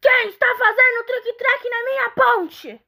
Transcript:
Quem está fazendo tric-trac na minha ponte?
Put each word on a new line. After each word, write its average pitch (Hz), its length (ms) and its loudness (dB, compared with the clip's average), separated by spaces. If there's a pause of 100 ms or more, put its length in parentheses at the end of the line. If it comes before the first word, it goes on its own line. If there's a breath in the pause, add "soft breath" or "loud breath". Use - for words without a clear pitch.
Quem 508 280 2
está 403 180 -4 (100)
fazendo 466 480 2
tric-trac 494 640 -4
na 466 160 -4
minha 523 260 -2
ponte? 330 760 -2